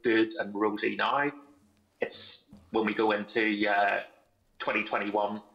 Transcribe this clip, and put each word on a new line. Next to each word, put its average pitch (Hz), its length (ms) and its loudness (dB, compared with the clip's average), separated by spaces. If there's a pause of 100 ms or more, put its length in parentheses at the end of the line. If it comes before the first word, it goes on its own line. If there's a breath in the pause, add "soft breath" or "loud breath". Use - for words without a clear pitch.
good 113 260 4 (100)
and 104 140 -6
rosy 104 420 -2
now, 127 360 0 (680)
it's - 140 -4 (540)
when 110 160 2
we 107 80 0
go 110 180 2
into, 104 560 0
uh, 101 340 2 (580)
twenty - 240 -2
twenty-one 104 580 -2 (120)